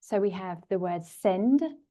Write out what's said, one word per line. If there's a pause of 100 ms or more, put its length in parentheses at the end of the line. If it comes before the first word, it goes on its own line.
So
we
have
the
word
send. (280)